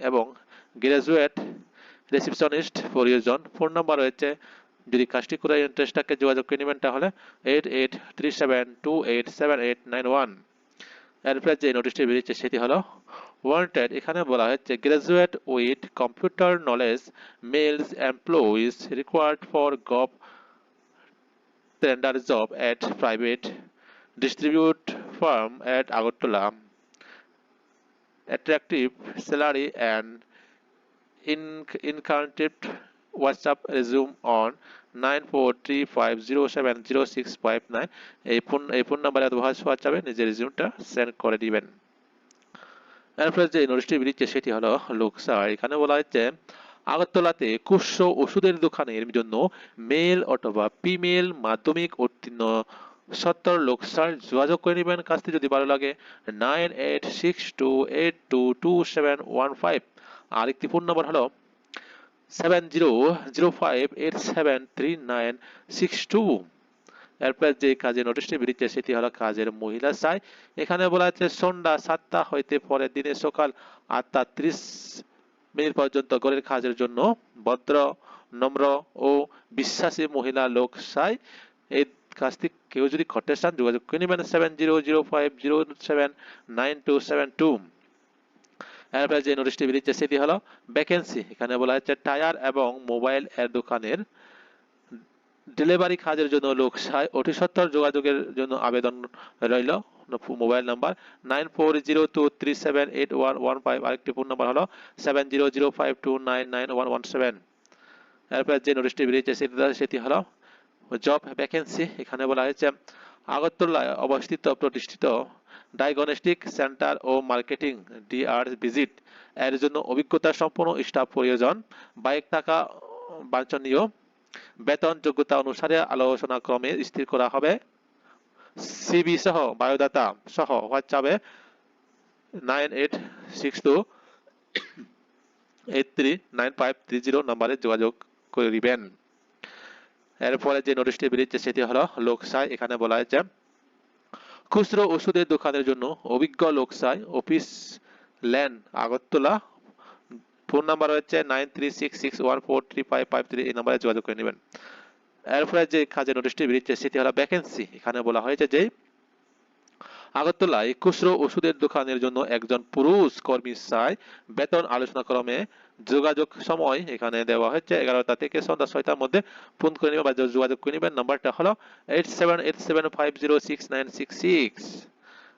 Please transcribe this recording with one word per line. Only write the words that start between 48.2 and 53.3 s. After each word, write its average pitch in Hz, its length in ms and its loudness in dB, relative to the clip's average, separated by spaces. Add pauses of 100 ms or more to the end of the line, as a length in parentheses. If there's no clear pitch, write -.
ওষুধের 185 420 2
দোকানের 120 400 -2 (120)
জন্য 113 180 0 (560)
মেল 170 280 4 (160)
অথবা 107 300 0 (160)
ফিমেল 180 460 0 (180)
মাধ্যমিক 156 460 0 (140)
উত্তীর্ণ 117 380 -6 (800)
সত্তর 175 360 0 (120)